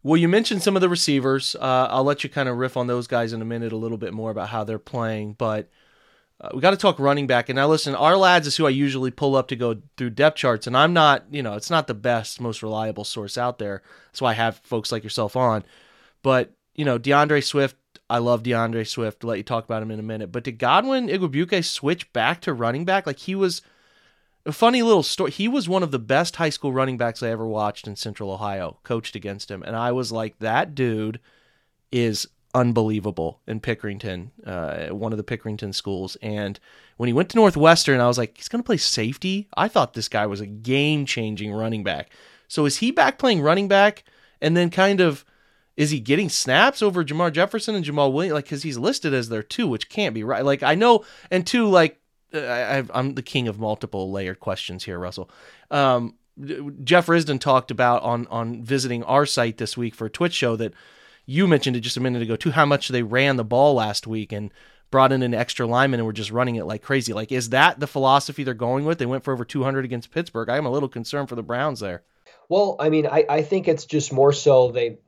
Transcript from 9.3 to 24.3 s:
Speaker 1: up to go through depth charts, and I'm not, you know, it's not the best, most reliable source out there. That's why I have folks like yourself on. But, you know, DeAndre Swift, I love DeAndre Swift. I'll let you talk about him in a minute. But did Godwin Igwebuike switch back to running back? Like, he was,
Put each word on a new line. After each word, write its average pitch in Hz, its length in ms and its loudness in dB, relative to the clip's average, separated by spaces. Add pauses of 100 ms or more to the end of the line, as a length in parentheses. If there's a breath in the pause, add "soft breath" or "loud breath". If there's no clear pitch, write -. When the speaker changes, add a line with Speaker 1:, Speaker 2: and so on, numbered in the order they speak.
Speaker 1:
up 127 140 2
to 131 60 -4
go 117 220 -2 (200)
through 123 120 -4
depth 139 280 2
charts, 117 280 0
and 123 100 -4
I'm 156 160 6
not, 151 380 4
you 143 140 -6
know, 107 100 -6
it's 107 160 -10
not 165 160 0
the 123 80 -6
best, 113 480 -4
most 113 220 -6
reliable 110 400 -6
source 104 340 -10
out 123 220 -4
there. 101 240 -8 (240 soft breath)
That's - 160 -8
why 120 80 2
I - 20 0
have 113 300 0
folks - 280 -6
like 117 120 -6
yourself 107 320 -6
on. 117 280 0 (600 soft breath)
But, 131 260 2 (240)
you 151 100 -6
know, 127 140 0
DeAndre 143 460 4
Swift, 139 320 0 (340)
I 120 80 2
love 120 240 2
DeAndre 113 460 -2
Swift. - 360 -6
I'll 117 60 -6
let 107 80 -4
you 104 60 -8
talk 117 220 -4
about 110 180 -6
him 110 80 -8
in 107 80 -8
a 107 40 -10
minute. 110 280 -8
But 120 140 -8
did 117 120 -8
Godwin 220 520 2
Igwebuike 175 540 0
switch - 480 -4
back 127 300 0
to 165 120 -4
running 120 320 -2
back? 190 200 0
Like, 139 140 -6
he 190 160 -6
was, 190 260 -2 (840)